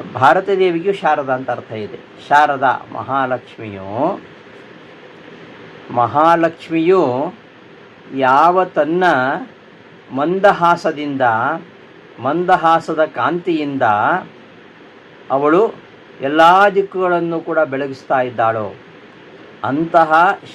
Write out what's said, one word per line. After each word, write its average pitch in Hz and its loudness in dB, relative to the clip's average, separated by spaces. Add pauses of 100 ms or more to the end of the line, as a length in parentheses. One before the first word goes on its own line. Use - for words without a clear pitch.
(140)
ಭಾರತೀ 180 2
ದೇವಿಗೂ 185 0
ಶಾರದಾ 151 -2
ಅಂತ 131 -4
ಅರ್ಥ 120 -8
ಇದೆ. 107 -10 (300)
ಶಾರದಾ 143 2 (120)
ಮಹಾಲಕ್ಷ್ಮಿಯು, 123 -6 (1700)
ಮಹಾಲಕ್ಷ್ಮಿಯು 160 0 (840)
ಯಾವ 143 2
ತನ್ನ 165 -2 (1080)
ಮಂದಹಾಸದಿಂದ, 165 0 (1000)
ಮಂದಹಾಸದ 165 0
ಕಾಂತಿಯಿಂದ 151 -2 (1500)
ಅವಳು 147 2 (480)
ಎಲ್ಲ 147 0 (340)
ದಿಕ್ಕುಗಳನ್ನು 180 -2
ಕೂಡ 165 -4
ಬೆಳಗಿಸ್ತಾ 135 -2
ಇದ್ದಾಳೋ 113 -2 (880)
ಅಂತಹ 165 2 (160)